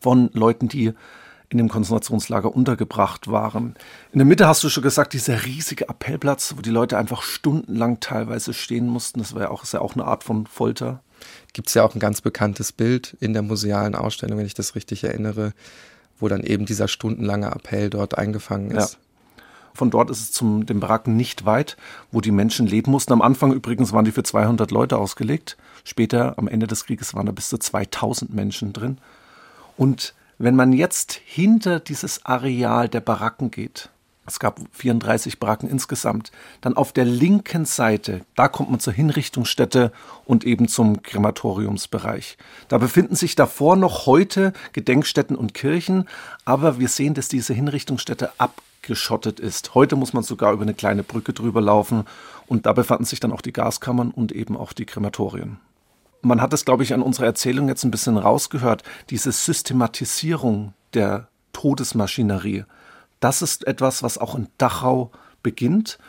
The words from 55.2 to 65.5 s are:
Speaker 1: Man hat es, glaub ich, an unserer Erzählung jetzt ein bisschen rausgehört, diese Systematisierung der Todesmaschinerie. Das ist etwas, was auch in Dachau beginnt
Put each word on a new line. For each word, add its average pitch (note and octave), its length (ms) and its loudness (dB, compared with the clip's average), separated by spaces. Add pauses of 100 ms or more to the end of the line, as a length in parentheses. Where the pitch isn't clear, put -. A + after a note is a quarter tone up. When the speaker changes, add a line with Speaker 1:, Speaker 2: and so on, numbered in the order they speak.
Speaker 1:
Man B2 180 4
hat C#3 120 2
es, D3+ 120 0
glaub B2+ 180 4
ich, B2 120 0
an B2 80 2
unserer B2+ 240 0
Erzählung B2+ 400 0
jetzt C3 160 -2
ein B2+ 80 2
bisschen A2 260 0
rausgehört, A#2 680 2 (240)
diese C3 240 -2
Systematisierung B2+ 1400 -2 (200)
der G#2 320 0 (260)
Todesmaschinerie. G#2 1120 -2 (560)
Das C#3+ 220 2
ist - 240 -4
etwas, - 360 0
was A#2+ 140 -4
auch - 180 -6
in A2+ 220 -6
Dachau B2+ 540 0 (320)
beginnt D#3 560 0 (100)